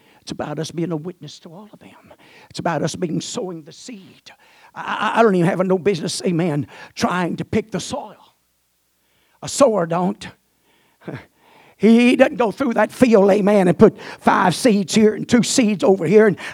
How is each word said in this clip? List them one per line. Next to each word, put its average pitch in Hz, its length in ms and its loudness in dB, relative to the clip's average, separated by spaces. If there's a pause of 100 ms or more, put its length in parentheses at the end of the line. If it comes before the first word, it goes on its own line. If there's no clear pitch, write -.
(220)
It's - 100 -14
about 151 260 -10
us 160 120 -8
being 165 200 -8
a 165 60 -6
witness 156 440 -14
to 175 120 -20
all 202 180 -20
of - 100 -20
them. - 340 -20 (340)
It's - 120 -12
about 165 220 -2
us 165 140 -6
being 170 240 -4
sowing 180 440 -10
the 165 80 -20
seed. - 580 -20 (440)
I, - 400 -6
I, - 60 2
I - 20 8
don't 214 120 4
even 175 160 2
have 190 160 -4
no 185 100 0
business, 180 480 -4
amen, 160 420 -2 (280)
trying 180 420 -4
to - 80 -10
pick - 280 -6
the 180 80 -6
soil. - 560 -12 (1040)
A 143 80 -12
sower 214 340 -4
don't. 175 440 -8 (800)
<laughs> 131 120 -14 (600)
He 240 380 6
doesn't 262 200 2
go 226 160 -2
through 262 200 -4
that 214 180 0
field, 208 400 4
amen, 202 380 4
and 170 100 2
put 180 220 6
five 196 540 0
seeds 202 400 0
here 214 200 4
and 151 140 -8
two 233 140 4
seeds 208 420 0
over 190 220 2
here, 208 200 6
and, 185 120 0 (160)